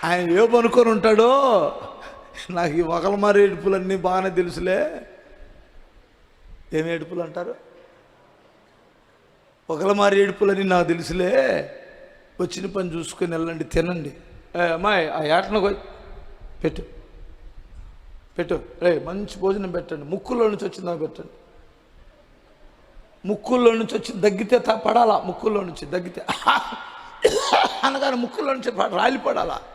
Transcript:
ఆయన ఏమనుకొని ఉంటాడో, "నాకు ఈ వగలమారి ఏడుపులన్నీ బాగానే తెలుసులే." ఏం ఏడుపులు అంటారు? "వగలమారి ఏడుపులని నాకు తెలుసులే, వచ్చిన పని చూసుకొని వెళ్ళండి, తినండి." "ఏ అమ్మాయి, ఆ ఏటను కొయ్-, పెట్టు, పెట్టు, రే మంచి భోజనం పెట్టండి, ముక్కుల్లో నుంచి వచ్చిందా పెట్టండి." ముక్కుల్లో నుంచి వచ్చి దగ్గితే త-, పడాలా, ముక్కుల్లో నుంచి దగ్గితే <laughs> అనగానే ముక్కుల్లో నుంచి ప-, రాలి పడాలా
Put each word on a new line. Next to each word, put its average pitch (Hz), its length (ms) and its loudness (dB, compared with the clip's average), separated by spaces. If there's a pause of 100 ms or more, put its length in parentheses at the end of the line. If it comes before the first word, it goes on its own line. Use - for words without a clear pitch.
ఆయన 175 340 2
ఏమనుకొని 233 500 6
ఉంటాడో, 220 420 6 (1160)
"నాకు 175 240 -2
ఈ 165 80 0
వగలమారి 196 640 4
ఏడుపులన్నీ 190 520 0
బాగానే 185 340 0
తెలుసులే." 180 800 -2 (1700)
ఏం 160 140 -2
ఏడుపులు 170 340 -6
అంటారు? 170 340 -8 (2250)
"వగలమారి 196 520 2
ఏడుపులని 196 420 2
నాకు 180 240 4
తెలుసులే, 180 440 -2 (1080)
వచ్చిన 185 240 -6
పని 180 300 -6
చూసుకొని 170 360 -4
వెళ్ళండి, 165 320 -4
తినండి." 165 500 -4 (420)
"ఏ 175 60 0
అమ్మాయి, 170 480 2
ఆ 160 140 -4
ఏటను 185 360 2
కొయ్-, 202 180 0 (880)
పెట్టు, - 380 -6 (1400)
పెట్టు, 170 260 -4 (180)
రే 170 180 4
మంచి 185 400 -8
భోజనం 190 320 -2
పెట్టండి, 170 340 -8
ముక్కుల్లో 220 420 -2
నుంచి 202 200 -2
వచ్చిందా 175 280 -8
పెట్టండి." 160 340 -10 (2000)
ముక్కుల్లో 233 440 4
నుంచి 226 260 -2
వచ్చి 208 240 -6
దగ్గితే 208 380 2
త-, 247 100 -6
పడాలా, 220 500 4
ముక్కుల్లో 202 420 -2
నుంచి 170 240 -10
దగ్గితే 175 460 -6
<laughs> - 1500 0
అనగానే 269 320 0
ముక్కుల్లో 247 380 -2
నుంచి 254 180 -4
ప-, 202 240 -2
రాలి 233 220 2
పడాలా - 440 -4 (140)